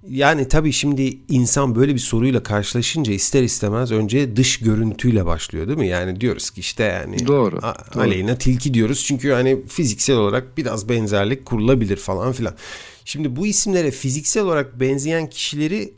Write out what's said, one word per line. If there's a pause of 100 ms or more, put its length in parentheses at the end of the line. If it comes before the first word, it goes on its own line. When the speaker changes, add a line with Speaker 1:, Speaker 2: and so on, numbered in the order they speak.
Speaker 1:
Yani
tabii
şimdi (120)
insan
böyle
bir
soruyla
karşılaşınca
ister
istemez
önce
dış
görüntüyle
başlıyor
değil
mi?
Yani
diyoruz
ki
işte
yani
Speaker 2:
Doğru,
Speaker 1:
A-, (180)
Speaker 2:
doğru.
Speaker 1:
Aleyna
Tilki
diyoruz.
Çünkü
hani
fiziksel
olarak
biraz
benzerlik
kurulabilir
falan
filan. (520)
Şimdi
bu
isimlere
fiziksel
olarak
benzeyen
kişileri